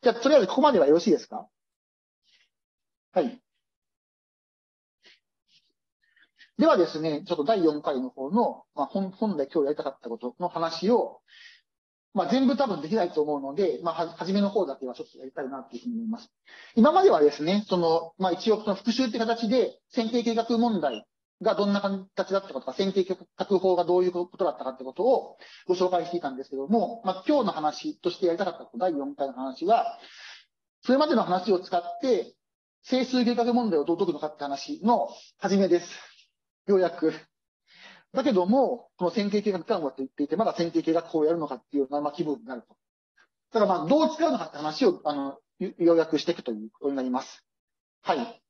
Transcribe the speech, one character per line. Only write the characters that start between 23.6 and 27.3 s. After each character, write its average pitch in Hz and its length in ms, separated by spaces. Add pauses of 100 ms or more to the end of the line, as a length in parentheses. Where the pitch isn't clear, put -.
が 170 100
ど 180 140
う 185 40
い 180 40
う 180 40
こ 175 140
と - 200
だ 156 60
っ - 60
た 139 60
か 131 80
っ 123 80
て 131 40
こ 131 100
と 180 100
を 240 340 (300)
ご 180 80
紹 180 160
介 170 160
し 175 40
て 175 60
い 170 40
た 139 100
ん 127 60
で 135 60
す - 60
け 143 60
ど 135 120
も、 190 380
ま 185 140
あ、 - 80
今 294 140